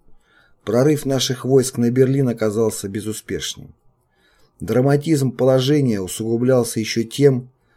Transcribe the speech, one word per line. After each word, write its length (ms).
«Прорыв 420
наших 380
войск 340
на 120
Берлин 380
оказался 600
безуспешным». 840
Драматизм 720
положения 720
усугублялся 800
еще 240
тем, 460